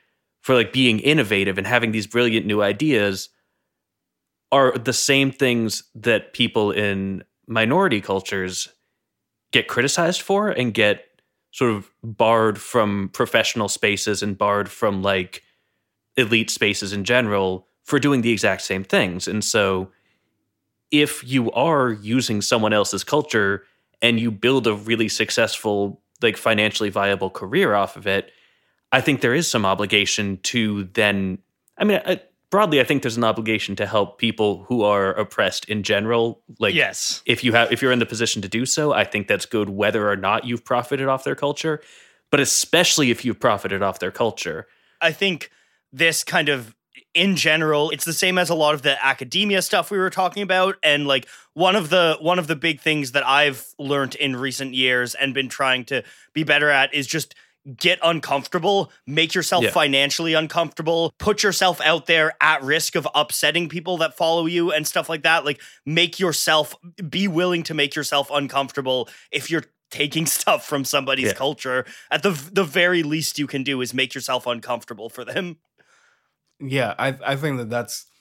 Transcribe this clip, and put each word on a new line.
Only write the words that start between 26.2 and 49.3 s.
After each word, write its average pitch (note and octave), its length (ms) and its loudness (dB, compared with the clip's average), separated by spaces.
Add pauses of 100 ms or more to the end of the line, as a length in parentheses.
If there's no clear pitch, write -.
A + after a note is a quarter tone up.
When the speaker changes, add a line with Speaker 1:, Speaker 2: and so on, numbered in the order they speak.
Speaker 1:
like, A2+ 140 2
financially G#2+ 540 0
viable G2 400 0
career B2 440 0
off G2 220 -2
of G2 100 -18
it, G2 240 -2 (600)
I C3 80 4
think C#3+ 200 0
there B2 140 2
is E3 160 0
some A2 140 0
obligation G2 800 0
to G#2+ 400 -2 (100)
then, G2 440 0 (380)
I - 80 -2
mean, G#3 220 2
I, F3+ 140 -2 (300)
broadly, F#3 300 4
I B2+ 40 0
think C#3 180 -2
there's A2+ 140 -4
an A#2+ 80 0
obligation A2 520 -2
to G#2 100 -4
help G2+ 320 -2
people G#2+ 500 -2
who A#2+ 140 0
are G2+ 300 2
oppressed G#2 520 -4
in G#2+ 180 -4
general. A2+ 600 0 (180)
Like, A2 140 0
Speaker 2:
Yes. B2 520 -2
Speaker 1:
if A#2+ 160 0
you B2 100 2
have, A2+ 200 4
if A#2+ 100 0
you're C3 100 2
in B2 60 2
the A#2 80 2
position A2+ 360 -2
to F#2+ 60 -8
do A2+ 160 -2
so, D3 280 0
I G#2 120 2
think G#2 220 -4
that's G2+ 200 -2
good G#2 220 0
whether G#2 400 0
or G2+ 80 2
not G2 280 0
you've A#2+ 200 -6
profited C3 440 -2
off C3+ 160 0
their C#3 100 -2
culture, D3+ 480 -4 (480)
but D3 80 4
especially D3 720 2
if A2+ 140 -2
you've A2+ 160 -4
profited G2 420 0
off F#2+ 160 0
their F#2+ 140 -4
culture. G#2 560 -4 (320)
Speaker 2:
I E3 100 2
think F3 400 -4 (420)
this D#3 300 0
kind E3 260 0
of, B2 280 -4 (360)
in F#3+ 240 2
general, D#3 540 2
it's C#3+ 140 -6
the E3 80 -4
same F#3 260 0
as E3+ 120 0
a E3+ 40 0
lot D3+ 200 4
of C#3 80 -4
the C3+ 220 0
academia F3 580 0